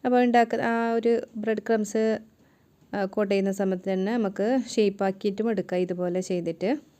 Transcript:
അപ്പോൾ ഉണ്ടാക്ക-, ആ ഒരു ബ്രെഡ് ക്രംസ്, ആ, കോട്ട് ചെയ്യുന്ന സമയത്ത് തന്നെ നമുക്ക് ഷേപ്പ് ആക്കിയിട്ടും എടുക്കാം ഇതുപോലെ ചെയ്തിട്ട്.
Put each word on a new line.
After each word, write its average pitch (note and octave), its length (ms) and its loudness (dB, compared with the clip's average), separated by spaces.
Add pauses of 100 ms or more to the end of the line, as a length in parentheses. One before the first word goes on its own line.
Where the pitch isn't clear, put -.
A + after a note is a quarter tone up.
അപ്പോൾ B3 200 2
ഉണ്ടാക്ക-, A#3 340 4 (100)
ആ A#3 40 0 (240)
ഒരു A#3 160 2 (280)
ബ്രെഡ് G#3+ 260 -2
ക്രംസ്, A3 360 0 (920)
ആ, - 20 -2 (160)
കോട്ട് G3+ 180 0
ചെയ്യുന്ന G3 280 0
സമയത്ത് F#3+ 340 -2
തന്നെ F#3+ 240 0
നമുക്ക് G3+ 300 -2 (260)
ഷേപ്പ് G3+ 340 2
ആക്കിയിട്ടും G3+ 460 -2
എടുക്കാം F#3 320 -2
ഇതുപോലെ F3+ 440 -2
ചെയ്തിട്ട്. F3 420 -2 (280)